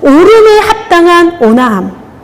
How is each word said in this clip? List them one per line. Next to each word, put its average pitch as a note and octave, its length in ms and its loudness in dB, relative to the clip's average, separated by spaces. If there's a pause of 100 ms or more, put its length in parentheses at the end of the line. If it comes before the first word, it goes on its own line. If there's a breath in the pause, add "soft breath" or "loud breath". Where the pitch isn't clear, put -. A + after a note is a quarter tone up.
옳음에 G#4+ 580 2
합당한 F4 800 -2
온화함, A3 500 -2 (320)